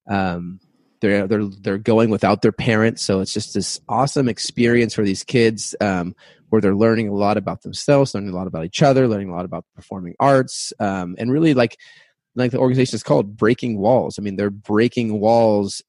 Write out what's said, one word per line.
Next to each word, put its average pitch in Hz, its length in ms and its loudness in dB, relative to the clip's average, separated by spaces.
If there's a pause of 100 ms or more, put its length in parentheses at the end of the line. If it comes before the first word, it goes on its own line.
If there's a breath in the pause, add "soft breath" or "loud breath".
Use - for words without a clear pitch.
(100)
Um, 92 480 -4 (420)
they're, 101 280 2
they're, 104 160 0
they're 98 340 -6
going 110 320 4
without 101 320 0
their 113 80 4
parents, 110 500 0
so 95 200 0
it's 98 120 -4
just - 220 -6
this - 340 -4
awesome 131 400 0
experience 117 640 0
for 110 120 0
these 95 180 -2
kids, 113 580 0
um, 95 360 -2 (320 soft breath)
where 110 120 2
they're 98 140 2
learning 113 320 2
a 101 80 -4
lot 101 220 2
about 95 260 -6
themselves, 139 520 0
learning 101 160 -6
a 90 60 -6
lot 92 120 -6
about 82 160 -8
each - 180 -2
other, 135 240 4
learning 101 220 -2
a 90 40 -10
lot 90 120 -6
about 85 200 -10 (120)
performing 90 420 -12
arts, 135 600 -2
um, 92 400 -4
and 117 100 -4
really, 156 240 2
like, 117 220 0 (580 soft breath)
like 123 160 0
the 127 80 -4
organization 127 380 2
is - 80 -8
called 107 320 0
Breaking 117 420 0
Walls. 101 400 0
I 98 40 -8
mean, 101 120 -6
they're 101 160 -2
breaking 107 680 -2
walls 107 680 2